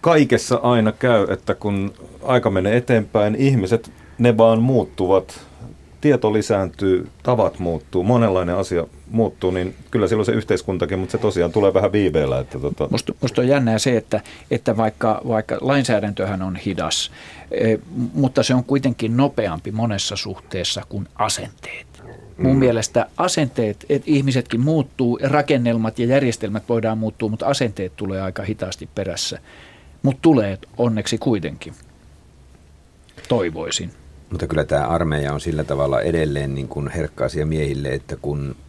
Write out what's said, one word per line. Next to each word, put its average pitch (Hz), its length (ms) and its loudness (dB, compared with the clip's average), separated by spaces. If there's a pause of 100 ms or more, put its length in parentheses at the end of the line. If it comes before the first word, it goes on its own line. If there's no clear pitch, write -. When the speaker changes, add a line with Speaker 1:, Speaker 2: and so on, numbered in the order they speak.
Speaker 1:
kaikessa 131 600 4
aina 117 300 4
käy, 113 380 2
että 95 240 -2
kun 98 380 -4 (300)
aika 127 280 2
menee 98 260 2
eteenpäin, 110 580 2
ihmiset, 117 560 2 (280)
ne 117 180 4
vaan 113 260 6
muuttuvat, 95 800 2 (600)
tieto 123 320 4
lisääntyy, 95 760 0 (140)
tavat 87 360 2
muuttuu, 87 440 -2
monenlainen 95 540 2
asia 92 300 -2 (240)
muuttuu, 110 400 0
niin 92 240 -4 (160)
kyllä 104 180 2
silloin 107 180 2
se 120 60 0
yhteiskuntakin, 92 680 -2
mutta 92 140 -6
se 113 60 -2
tosiaan 87 340 0
tulee 98 220 4
vähän 95 180 4
viiveellä. 78 460 2
Että 65 200 -8
tota 71 320 -4
Speaker 2:
Musta, - 300 -4
musta 127 200 -2
on 123 80 2
jännää 123 300 2
se, 123 180 2
että, 107 240 -2 (300)
että 117 260 0
vaikka, 110 520 0
vaikka 110 320 -2
lainsäädäntöhän 104 800 0
on 92 140 -4
hidas, 90 540 -4 (400)
eh, 110 280 2 (360)
mutta 135 280 2
se 131 120 2
on 127 100 2
kuitenkin 127 520 0
nopeampi 107 560 -2
monessa 107 440 -2
suhteessa - 720 -6
kuin 101 280 -8
asenteet. - 680 -6 (520)
Mun 131 140 2
Speaker 3:
Mm. 135 60 4
Speaker 2:
mielestä 117 480 2 (100)
asenteet, 131 720 -2
et 143 180 0
ihmisetkin 135 540 2
muuttuu, 135 600 0
rakennelmat 123 760 0
ja 120 80 0
järjestelmät 117 640 0
voidaan 113 300 0
muuttua, 110 300 -4
mutta 110 180 -4
asenteet 107 500 -2
tulee 95 260 -6
aika 95 200 -8
hitaasti 95 520 -8
perässä. 95 440 -6 (640)
Mut 135 200 0
tulee 107 360 4 (200)
onneksi 113 400 0
kuitenkin. 82 540 -4 (1600)
Toivoisin. 87 600 -2 (420)
Speaker 4:
Mutta - 140 -6
kyllä 76 180 0
tää 71 220 0
armeija 76 460 0
on 73 80 -4
sillä 76 240 -2
tavalla 69 360 0
edelleen 71 540 0
niin 67 140 -8
kuin 71 200 -6
herkka 76 360 -6
asia 76 220 -4
miehille, 71 420 -2
että 67 340 -6
kun 69 340 -6 (120)